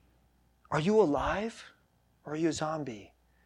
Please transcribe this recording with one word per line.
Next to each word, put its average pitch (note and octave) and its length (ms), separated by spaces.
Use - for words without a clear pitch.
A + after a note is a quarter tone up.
are D3+ 80
you G#3 200
alive E3 640
or D3 80
are - 20
you D#3+ 140
a D3 40
zombie? C#3+ 600